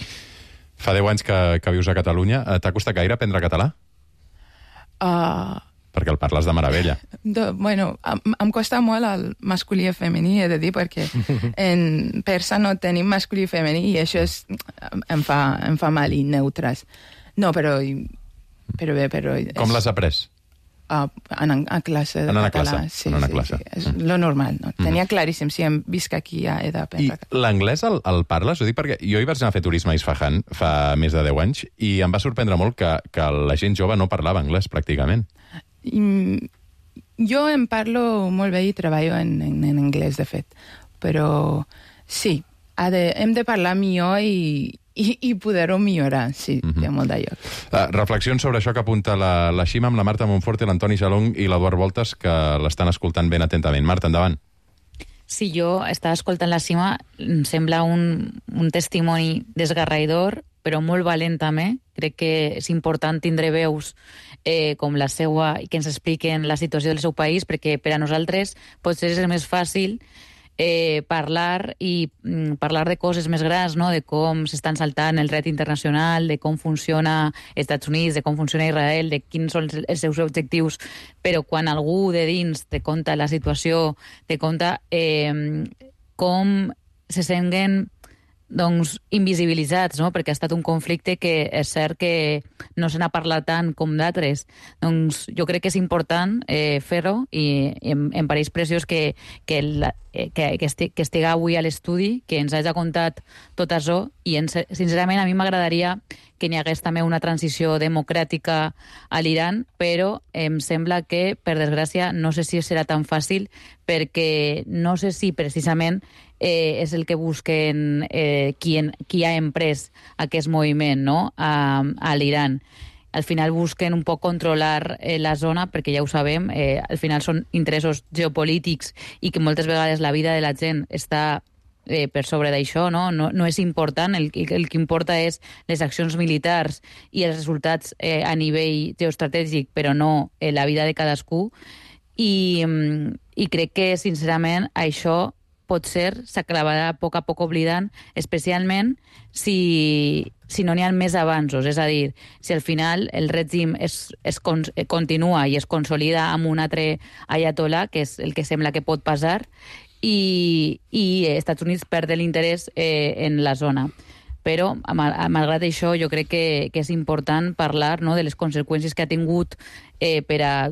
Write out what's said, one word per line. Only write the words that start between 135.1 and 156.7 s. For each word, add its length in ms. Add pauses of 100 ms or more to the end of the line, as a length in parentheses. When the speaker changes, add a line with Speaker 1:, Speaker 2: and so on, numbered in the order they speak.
Speaker 3:
és 200 (280)
les 140
accions 360
militars 680 (260)
i 140
els 140
resultats, 600
eh, 260
a 120
nivell 640
geoestratègic, 720
però 220
no, 340 (100)
eh, 120
la 160
vida 180
de 80
cadascú. 540 (680)
I, 480
mm, 500 (220)
i 100
crec 260
que, 240
sincerament, 800
això 560 (360)
potser 580
s'acabarà 640
a 60
poc 200
a 60
poc 220
oblidant, 460 (260)
especialment 800 (360)
si, 1000 (160)
si 160
no 100
n'hi 100
ha 80
més 240
avanços. 520
És 100
a 80
dir, 280 (260)
si 160
al 80
final 500
el 160
règim 500
es, 340 (100)
es 160
con-, 260 (100)
eh, 120
continua 600
i 120
es 80
consolida 640
amb 160
un 120
altre 400 (280)